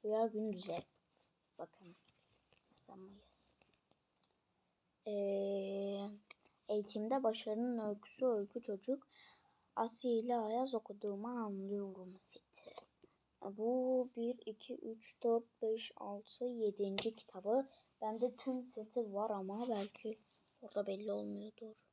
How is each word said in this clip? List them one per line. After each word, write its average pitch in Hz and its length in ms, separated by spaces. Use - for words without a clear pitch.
Rüya 220 220
Gündüz'e. 196 560
Bakın. 175 380
Yazamayız. - 800
Ee, 196 1000
eğitimde 214 540
başarının 226 680
öyküsü 208 360
öykü 226 360
çocuk. 240 460
Asiye 233 440
ile 240 180
Ayaz 233 360
okuduğumu 208 540
anlıyorum 196 920
seti. - 560
Bu 247 760
bir, 233 300
iki, 220 300
üç, - 480
dört, 233 380
beş, 220 360
altı, 208 480
yedinci 208 680
kitabı. 220 540
Bende 226 340
tüm 254 280
seti 214 500
var 208 160
ama 202 400
belki 214 500
orada 202 260
belli 202 240
olmuyordur. 208 640